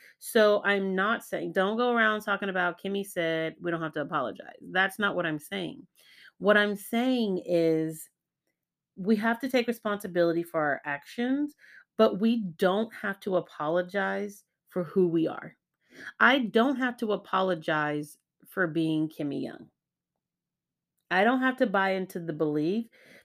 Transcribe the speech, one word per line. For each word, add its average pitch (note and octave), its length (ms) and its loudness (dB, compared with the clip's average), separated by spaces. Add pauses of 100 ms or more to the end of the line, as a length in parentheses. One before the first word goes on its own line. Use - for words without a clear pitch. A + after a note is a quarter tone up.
(200)
So G#3 440 4
I'm G3 320 0
not G#3 280 -2
saying, F3 300 -6
don't G3 240 0
go B3 140 0
around G#3+ 300 2
talking G3+ 280 -4
about, F3+ 320 -2
"Kimmy G3 240 -4
said E3 560 -2
we F3 100 -4
don't E3 100 -4
have D#3 120 -6
to D#3 80 -4
apologize." C3+ 560 -6 (140)
That's F#3+ 280 0
not G3+ 160 0
what F3 100 -2
I'm D#3 140 -2
saying. - 460 -8 (520)
What G#3 200 4
I'm G#3 180 2
saying A#3 720 0
is D#3+ 640 2 (880)
we G3+ 220 2
have A3+ 220 0
to C4+ 100 -6
take A#3+ 180 2
responsibility F3 760 0
for E3 180 -2
our D3 240 0
actions, B3+ 720 -4 (420)
but G#3 220 4
we A3+ 240 2 (140)
don't G3 440 0
have G3 200 -8
to F#3+ 140 -4
apologize F#3 1080 -4 (260)
for F3+ 140 -4
who F3+ 240 2
we D#3+ 200 2
are. - 280 -10 (640)
I B3+ 200 8
don't A#3 380 2
have B3 200 -4
to G#3 160 -2
apologize D#3+ 1040 -2 (300)
for F#3 200 -2
being D#3 420 0
Kimmy C#3+ 340 -6
Young. - 240 -12 (1400)
I F#3 120 4
don't B3+ 180 4
have B3+ 160 0
to C4 100 2
buy G3 240 2
into F#3+ 280 -4
the E3 140 -6
belief D#3 520 0 (400)